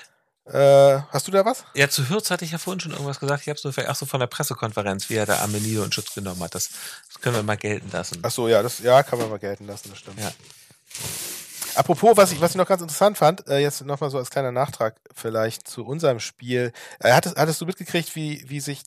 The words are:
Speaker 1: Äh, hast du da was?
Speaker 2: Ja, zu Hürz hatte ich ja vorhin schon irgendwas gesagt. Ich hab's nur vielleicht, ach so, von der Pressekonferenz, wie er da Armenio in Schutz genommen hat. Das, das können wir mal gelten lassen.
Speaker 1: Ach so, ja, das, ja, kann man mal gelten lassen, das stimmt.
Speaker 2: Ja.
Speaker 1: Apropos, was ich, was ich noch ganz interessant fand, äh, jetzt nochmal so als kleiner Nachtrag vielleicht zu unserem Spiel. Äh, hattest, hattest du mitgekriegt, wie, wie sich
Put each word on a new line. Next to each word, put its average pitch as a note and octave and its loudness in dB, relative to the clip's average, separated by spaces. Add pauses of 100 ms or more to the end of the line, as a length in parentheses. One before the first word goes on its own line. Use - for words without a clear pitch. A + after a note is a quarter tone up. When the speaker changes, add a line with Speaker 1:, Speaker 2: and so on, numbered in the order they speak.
(460)
Speaker 1:
Äh, C#3 8 (100)
hast - -4
du F#3 -8
da G3 6
was? B3 -2 (100)
Speaker 2:
Ja, C#3 4
zu C3 -2
Hürz G#3+ -2
hatte F3 -2
ich D#3+ -8
ja E3 -6
vorhin F#3 -6
schon D#3 -10
irgendwas C#3+ -6
gesagt. C#3 -2
Ich - -10
hab's D3 -8
nur C#3 -6
vielleicht, - -4
ach C#3 -2
so, - -8
von C#3 -4
der A#2+ 0
Pressekonferenz, G#2+ -4
wie A2+ -4
er G#2+ 0
da G2+ 2
Armenio G#2 -2
in F#2 -4
Schutz - -6
genommen F#2 -8
hat. E2 -8
Das, - -6 (420)
das - -20
können B2 0
wir G#2+ 0
mal G#2+ -2
gelten G#2 -6
lassen. F2 -6
Speaker 1:
Ach A#2 -2
so, A#2 -2
ja, A2 8
das, - -4
ja, B2 8
kann B2 -2
man A2 -2
mal G#2 -8
gelten G2+ -8
lassen, G2+ -14
das F#2+ -18
stimmt. G2 -18
Speaker 2:
Ja. G#2+ -6 (1400)
Speaker 1:
Apropos, G3+ 4
was F#3 8
ich, C#3+ -4
was E3+ 2
ich - -6
noch F3+ 2
ganz F3+ 2
interessant G3 2
fand, E3 2
äh, C#3 0
jetzt C#3+ -2
nochmal C#3+ -6
so C#3 -4
als B2 -6
kleiner C3+ -2
Nachtrag B2 -2 (180)
vielleicht A2+ -4
zu A#2 -12
unserem C#3 0
Spiel. B2 -4 (260)
Äh, A#2+ 4
hattest, E3+ 4
hattest D#3 0
du E3 -8
mitgekriegt, E3+ -4
wie, D3+ -6
wie C#3+ -8
sich C#3 -8